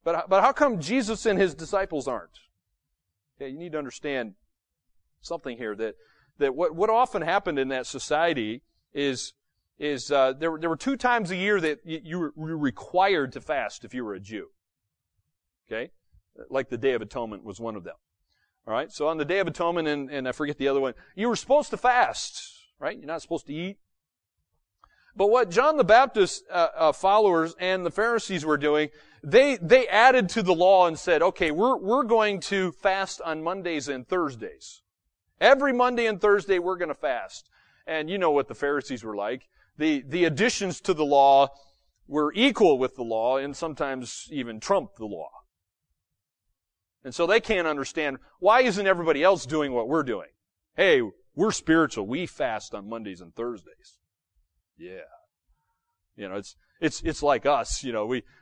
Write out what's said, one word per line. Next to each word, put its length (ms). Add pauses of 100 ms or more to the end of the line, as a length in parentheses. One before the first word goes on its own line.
but, 240
but 140
how 120
come 280
Jesus 460
and 100
His 160
disciples 540
aren't?" 320 (1000)
Okay, 140
you 80
need 140
to 40
understand 560 (880)
something 340
here, 200
that, 200 (440)
that 160
what, 200
what 140
often 320
happened 380
in 80
that 180
society 800 (300)
is, 400 (440)
is, 340
uh, 220
there, 260
there 100
were 60
two 220
times 320
a 60
year 260
that 240
y-, 180
you 140
were, 180
you 60
were 160
required 760
to 80
fast 440
if 80
you 100
were 120
a 40
Jew. 280 (1200)
Okay? 240 (580)
Like 200
the 80
Day 160
of 100
Atonement 400
was 160
one 160
of 80
them. 120 (720)
All 60
right? 180
So 160
on 100
the 80
Day 140
of 80
Atonement, 400
and, 220
and 180
I 60
forget 240
the 100
other 120
one, 140 (220)
you 140
were 60
supposed 360
to 60
fast, 680 (360)
right? 180
You're 100
not 140
supposed 260
to 60
eat. 240 (1400)
But 120
what 240
John 260
the 60
Baptist, 640
uh, 260
uh, 160
followers 680
and 260
the 60
Pharisees 540
were 120
doing, 320 (340)
they, 340
they 300
added 420
to 120
the 140
law 320
and 100
said, 240
"Okay, 300
we're, 260
we're 260
going 380
to 300
fast 500
on 220
Mondays 460
and 180
Thursdays. 760 (580)
Every 340
Monday 320
and 160
Thursday 380
we're 180
gonna 160
fast." 560 (360)
And 240
you 80
know 140
what 160
the 80
Pharisees 480
were 120
like. 340 (280)
The, 300
the 180
additions 560
to 120
the 120
law 440 (580)
were 260
equal 440
with 180
the 80
law 340
and 180
sometimes 760
even 280
trumped 380
the 80
law. 240 (1700)
And 100
so 140
they 140
can't 260
understand, 500 (220)
"Why 220
isn't 260
everybody 360
else 220
doing 280
what 160
we're 140
doing? 260 (480)
Hey, 240 (340)
we're 160
spiritual. 560
We 200
fast 460
on 140
Mondays 320
and 160
Thursdays." 640 (800)
Yeah. 240 (1120)
You 120
know, 100
it's, 180 (240)
it's, 220
it's 200
like 240
us, 380
you 100
know, 140
we, 160 (180)